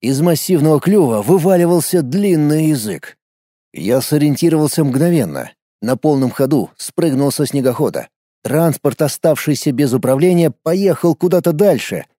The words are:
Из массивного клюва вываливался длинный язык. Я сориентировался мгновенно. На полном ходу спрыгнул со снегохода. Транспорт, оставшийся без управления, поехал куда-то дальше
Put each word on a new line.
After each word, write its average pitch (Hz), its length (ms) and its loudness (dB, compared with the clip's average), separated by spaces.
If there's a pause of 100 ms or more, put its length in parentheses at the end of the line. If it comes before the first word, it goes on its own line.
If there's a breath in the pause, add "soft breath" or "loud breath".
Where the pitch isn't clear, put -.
Из 135 200 -2
массивного 156 600 2
клюва 147 420 2
вываливался 175 800 2
длинный 156 640 0
язык. 107 500 -4 (560)
Я 117 300 -2
сориентировался 151 840 0
мгновенно. 127 680 -2 (300)
На 120 160 -2
полном 135 340 0
ходу 131 460 -2
спрыгнул 143 560 -2
со 147 140 -2
снегохода. 127 640 -4 (340)
Транспорт, 147 580 0
оставшийся 151 720 -2
без 127 220 0
управления, 151 560 2
поехал 175 640 0
куда-то 175 380 0
дальше 151 520 0 (140)